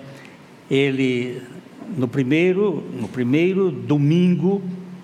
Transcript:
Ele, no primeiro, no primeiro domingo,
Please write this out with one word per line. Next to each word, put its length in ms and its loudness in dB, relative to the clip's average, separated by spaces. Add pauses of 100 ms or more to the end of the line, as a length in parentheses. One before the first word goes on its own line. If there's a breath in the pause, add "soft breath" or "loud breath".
(680 loud breath)
Ele, 720 0 (540)
no 120 0
primeiro, 760 0 (160)
no 80 -6
primeiro 640 2
domingo, 880 2 (420)